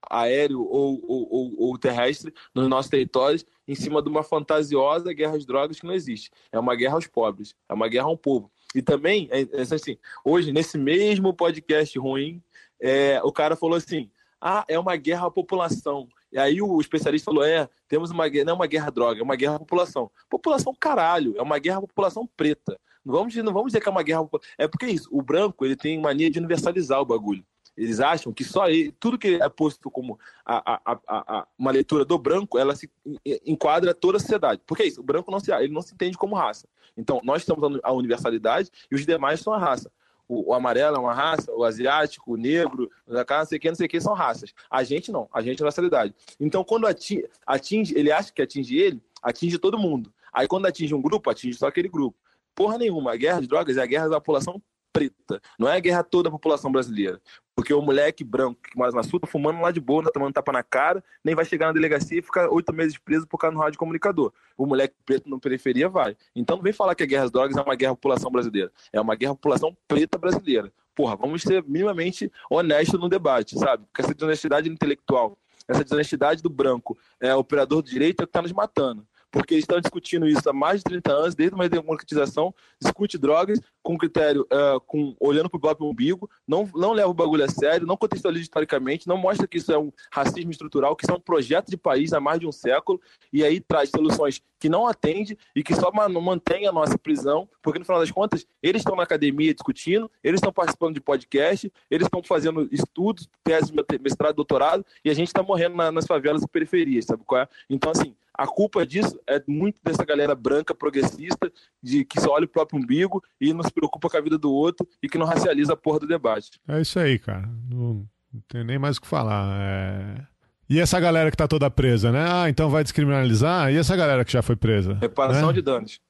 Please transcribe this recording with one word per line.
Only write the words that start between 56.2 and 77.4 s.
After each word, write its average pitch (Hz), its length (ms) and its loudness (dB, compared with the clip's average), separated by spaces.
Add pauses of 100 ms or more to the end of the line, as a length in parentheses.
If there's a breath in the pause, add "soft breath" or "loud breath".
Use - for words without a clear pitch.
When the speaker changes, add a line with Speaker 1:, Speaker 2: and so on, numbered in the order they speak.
Speaker 1:
a - 20 -12
população 147 400 0
brasileira. 104 480 -2 (340 loud breath)
Porque - 180 -2
o 147 100 4
moleque 147 420 2
branco 123 380 -2
que - 140 -16
mora 123 160 0
na 120 100 0
Sul 165 180 -2
tá 165 60 -8
fumando 156 340 -2
lá 170 100 2
de 170 100 -4
boa, 139 220 2
não 156 40 -2
tá 160 60 0
tomando 139 200 -2
tapa 139 200 -2
na 127 100 0
cara, 165 420 0 (180 soft breath)
nem 160 120 0
vai 165 100 2
chegar 160 220 -2
na 160 60 0
delegacia 156 460 0
e 175 40 -2
ficar 175 280 0
oito 165 220 0
meses 156 260 -2
preso 160 280 -2
por - 120 -10
causa 160 160 0
do 156 60 -4
rádio 151 180 -2
comunicador. 165 540 -2 (240 soft breath)
O 135 100 -2
moleque 135 280 0 (100)
preto 139 240 0
na 131 100 -8
periferia 131 500 0
vai. 185 280 0 (180)
Então 123 220 -2
não 190 60 -10
vem 196 100 0
falar 190 220 2
que - 80 -4
a 147 40 0
guerra 135 180 2
às 120 60 -2
drogas 135 280 0
é - 20 0
uma 139 140 0
guerra 131 180 0
à 127 40 -4
população 127 340 0
brasileira. 113 420 -2 (200 soft breath)
É 107 80 0
uma 110 140 0
guerra 127 180 -2
à 135 40 -6
população 151 400 0 (100)
preta 147 300 2
brasileira. 117 560 0 (220)
Porra, 120 220 0
vamos 151 260 -4
ser 190 200 2
minimamente 180 720 -2 (180 loud breath)
honestos 160 480 2
no 175 100 -2
debate, 143 500 0
sabe? 123 260 0
Porque - 160 -12
essa 143 140 -2
desonestidade 156 560 0
intelectual, 135 640 -2 (320 soft breath)
essa 147 160 0
desonestidade 147 580 0
do 160 60 -2
branco, 131 480 -2 (240 soft breath)
é, 127 140 2
operador 139 480 2